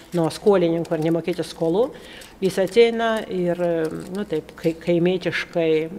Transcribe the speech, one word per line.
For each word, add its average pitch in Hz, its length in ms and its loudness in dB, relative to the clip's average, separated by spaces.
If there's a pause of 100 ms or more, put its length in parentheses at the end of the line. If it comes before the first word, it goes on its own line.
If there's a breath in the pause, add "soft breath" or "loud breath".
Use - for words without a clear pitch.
(140 loud breath)
nuo 165 160 2
skolininkų 170 640 2
ir 156 80 0
nemokėti 165 400 0
skolų, 175 460 0 (480 loud breath)
jis 190 220 -2
ateina 226 680 4
ir, 175 340 -2
e, 165 280 0 (260)
nu, 202 100 -4
taip, 156 300 -6
kai-, 165 200 -2
kaimietiškai, 175 960 0 (260)